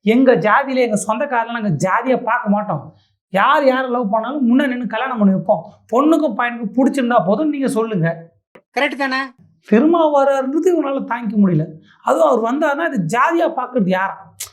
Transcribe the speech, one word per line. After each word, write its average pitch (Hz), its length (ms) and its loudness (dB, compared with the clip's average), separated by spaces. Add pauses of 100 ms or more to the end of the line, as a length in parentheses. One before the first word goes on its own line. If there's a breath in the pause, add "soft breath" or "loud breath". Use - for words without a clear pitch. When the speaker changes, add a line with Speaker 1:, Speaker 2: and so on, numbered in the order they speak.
Speaker 1:
எங்க 240 340 4
ஜாதியில, 254 400 2
எங்க 226 320 0
சொந்தக்காரங்களை 233 440 -2
நாங்க 220 180 -4
ஜாதியா 202 540 0
பார்க்க 226 260 -2
மாட்டோம். 202 460 -4 (340)
யார் 269 360 2
யாரை 254 240 0
லவ் 240 220 -4
பண்ணாலும் 240 380 -2
முன்ன 277 180 2
நின்னு 247 200 -6
கல்யாணம் 247 300 -6
பண்ணி 196 160 4
வைப்போம். 160 300 -2 (280 loud breath)
பொண்ணுக்கும் 302 480 2
பையனுக்கும் 240 360 -6
பிடிச்சிருந்தா 240 500 2
போதும், 294 240 0
நீங்க 277 180 -2
சொல்லுங்க. 180 640 -4 (480)
Speaker 2:
கரெக்ட் 262 160 0
தானே? 262 220 -4 (540)
Speaker 1:
திருமா 311 320 4
வர்றாருன்றது 277 600 2
இவங்களால 277 480 -2
தாங்கிக்க 233 220 -6
முடியல. 175 300 2 (380 soft breath)
அதுவும் 302 260 2
அவர் 233 240 0
வந்தாருன்னா 302 400 -2
இது 196 260 -2
ஜாதியா 330 300 2
பாக்குறது 247 400 -2
யாரா? 185 460 -4 (180 loud breath)